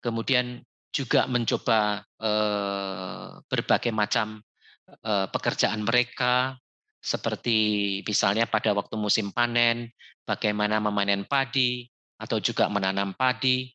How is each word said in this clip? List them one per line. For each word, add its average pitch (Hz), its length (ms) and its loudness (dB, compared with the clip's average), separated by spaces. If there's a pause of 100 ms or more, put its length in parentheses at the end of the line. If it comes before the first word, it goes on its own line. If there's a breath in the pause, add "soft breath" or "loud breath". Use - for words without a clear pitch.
Kemudian 123 580 0 (300)
juga 131 400 2
mencoba, 110 720 2 (180)
eh, 98 1040 -2 (200)
berbagai 120 480 0
macam, 107 480 -2 (480 soft breath)
eh, 101 400 -2
pekerjaan 107 560 0
mereka, 123 720 0 (400)
seperti 107 1040 0
misalnya 104 480 0
pada 107 240 0
waktu 101 240 -2
musim 104 320 0
panen, 120 640 0 (320 loud breath)
bagaimana 104 560 0
memanen 101 400 0
padi 123 640 -2 (320)
atau 110 240 -2
juga 110 240 2
menanam 98 480 0
padi. 127 600 0